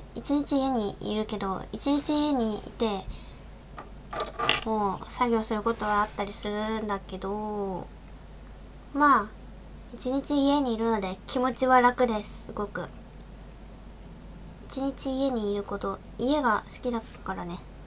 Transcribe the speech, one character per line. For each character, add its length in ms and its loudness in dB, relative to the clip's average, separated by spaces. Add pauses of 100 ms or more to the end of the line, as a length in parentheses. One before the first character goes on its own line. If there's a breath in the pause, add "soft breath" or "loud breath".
(140)
一 200 0
日 240 4
家 100 4
に 320 0
い 140 -2
る 100 2
け 140 -4
ど、 340 -2
一 140 -2 (100)
日 160 2
家 220 4
に 240 2
い 20 -10
て、 460 0 (1600 loud breath)
も 300 2
う 140 -8
作 200 2
業 120 4
す 120 -2
る 80 -2
こ 100 2
と 140 -2
は 160 4
あ 20 4
っ 100 -4
た 120 -2
り 80 -6
す 120 -6
る 360 -2
ん 40 -4
だ 120 0
け 180 -10
ど、 680 -4 (1080)
ま 300 8
あ、 60 -6 (680)
一 160 -4
日 240 0
家 260 6
に 140 2
い 20 -2
る 140 2
の 100 2
で 160 -2 (100)
気 120 2
持 160 2
ち 120 2
は 140 10
楽 260 6
で 160 2
す、 260 -12
す 40 -8
ご 140 -4
く。 240 -6 (1800)
一 120 -4
日 280 -2
家 200 2
に 240 0
い 20 0
る 60 -2
こ 160 -4
と、 200 -4 (200)
家 240 4
が 260 4
好 140 -8
き 80 0
だ 100 0
か 320 -8
ら 140 -6
ね。 120 -6 (280)